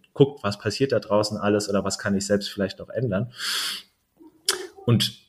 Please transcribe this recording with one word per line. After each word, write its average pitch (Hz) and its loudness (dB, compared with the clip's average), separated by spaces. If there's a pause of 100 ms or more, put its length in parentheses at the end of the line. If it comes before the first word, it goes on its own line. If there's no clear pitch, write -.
(120)
guckt, 139 4
was 101 -2
passiert 123 -2
da 110 2
draußen 104 0
alles 104 2
oder 101 2
was 95 -2
kann 101 -2
ich 95 0
selbst 101 0
vielleicht 95 -4
noch 90 -14
ändern. 117 -2 (1500)
Und - 2 (140)